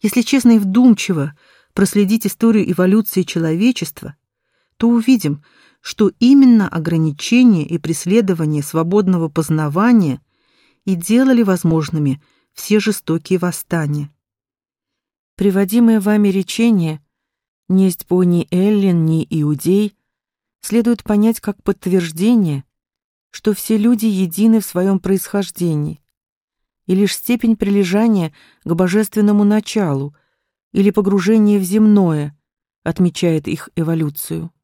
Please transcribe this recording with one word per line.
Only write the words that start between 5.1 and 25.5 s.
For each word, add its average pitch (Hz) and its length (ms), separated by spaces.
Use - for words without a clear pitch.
что - 400
именно 247 480
ограничение 165 1000
и 165 120
преследование 165 840
свободного 170 680
познавания 156 920
и 190 100
делали 240 480
возможными 160 800
все - 280
жестокие 185 580
восстания. 151 720
Приводимое 202 640
вами 208 280
речение 190 720
"Несть 185 400
бо 180 140
ни 175 280
эллин, 190 560
ни 160 220
иудей" 160 680
следует 233 420
понять 214 380
как - 220
подтверждение, 180 1000
что - 240
все 220 240
люди 220 280
едины 202 540
в 202 60
своём 190 340
происхождении, 175 1000